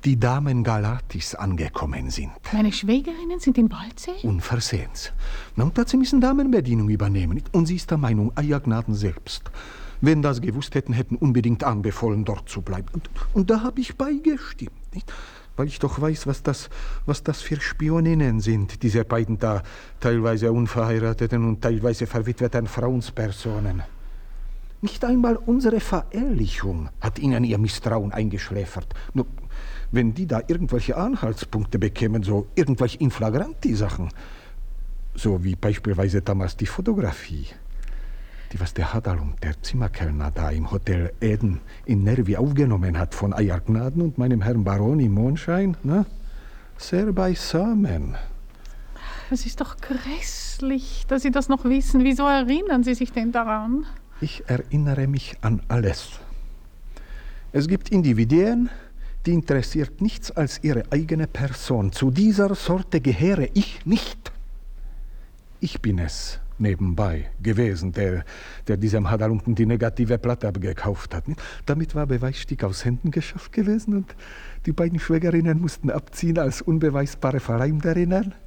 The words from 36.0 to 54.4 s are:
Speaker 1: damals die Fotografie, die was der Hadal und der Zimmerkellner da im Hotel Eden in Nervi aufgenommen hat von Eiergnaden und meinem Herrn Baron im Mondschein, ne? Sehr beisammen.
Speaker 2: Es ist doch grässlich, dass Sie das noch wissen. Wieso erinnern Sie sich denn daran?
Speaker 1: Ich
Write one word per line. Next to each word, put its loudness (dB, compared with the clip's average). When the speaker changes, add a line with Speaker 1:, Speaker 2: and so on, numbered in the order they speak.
Speaker 1:
damals -2
die -2
Fotografie, -2
die -6
was -2
der -2
Hadal 0
und -4
der -4
Zimmerkellner -2
da -2
im -2
Hotel -2
Eden 0
in 4
Nervi 4
aufgenommen 2
hat -2
von 0
Eiergnaden 0
und 0
meinem 4
Herrn 2
Baron 4
im 4
Mondschein, 2
ne? 2
Sehr 0
beisammen. 2
Speaker 2:
Es 0
ist -4
doch -6
grässlich, -4
dass 0
Sie 2
das 2
noch 2
wissen. 6
Wieso 4
erinnern 4
Sie 2
sich -2
denn 0
daran? 0
Speaker 1:
Ich -6